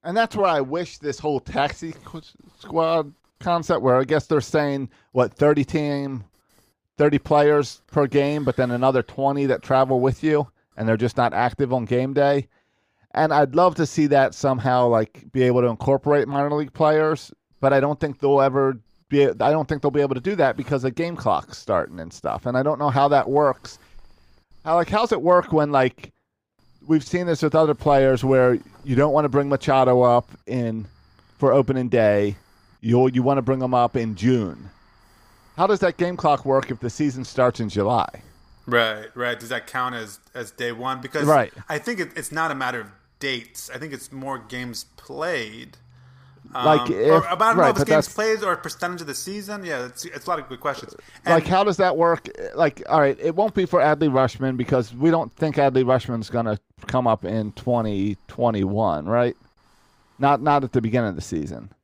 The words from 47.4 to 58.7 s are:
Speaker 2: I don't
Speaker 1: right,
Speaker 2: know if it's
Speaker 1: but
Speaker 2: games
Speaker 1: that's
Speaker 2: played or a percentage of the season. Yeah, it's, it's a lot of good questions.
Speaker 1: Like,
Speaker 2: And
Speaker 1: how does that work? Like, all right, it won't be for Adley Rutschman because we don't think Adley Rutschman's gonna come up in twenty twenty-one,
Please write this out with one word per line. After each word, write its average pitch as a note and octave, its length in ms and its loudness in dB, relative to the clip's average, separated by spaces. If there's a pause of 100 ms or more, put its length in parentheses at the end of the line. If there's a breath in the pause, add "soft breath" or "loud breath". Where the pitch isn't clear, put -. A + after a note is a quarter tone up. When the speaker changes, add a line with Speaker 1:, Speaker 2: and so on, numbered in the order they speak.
Speaker 2:
I A3 60 4
don't A3+ 80 4
Speaker 1:
right, - 0 -
Speaker 2:
know F3+ 60 4
if C3+ 80 6
it's - 100 -2
Speaker 1:
but C#3 60 0
Speaker 2:
games D3+ 200 2
Speaker 1:
that's - 80 -16
Speaker 2:
played A3 280 -2
or F#3+ 100 -2
a E3+ 40 0
percentage F3 440 -8
of D#3+ 60 -12
the C#3 80 -10
season. G3+ 500 -12
Yeah, C3 220 -6
it's, - 180 -16
it's D3+ 220 -14
a F#3 40 -6
lot E3 80 -2
of - 100 -12
good C3 120 -14
questions. - 340 -8 (300 loud breath)
Speaker 1:
Like, E3 180 4
Speaker 2:
And D#3+ 60 -10
Speaker 1:
how F#3 160 2
does F#3+ 140 -2
that F3+ 180 2
work? E3 320 0 (260)
Like, D3 340 0
all D3+ 120 4
right, C#3 180 2
it D#3+ 160 -2
won't G3+ 200 -2
be F#3+ 100 0
for E3+ 160 2
Adley D3+ 300 2
Rutschman C3 460 0
because A#2+ 380 -2
we C#3+ 160 2
don't E3 240 -2
think D#3 220 -4
Adley C3+ 260 4
Rutschman's A#2+ 460 0
gonna A2+ 300 -2 (280)
come B2+ 200 -2
up A2 180 0
in G#2 280 -4
twenty G#2 640 -2 (120)
twenty-one, G2+ 800 -2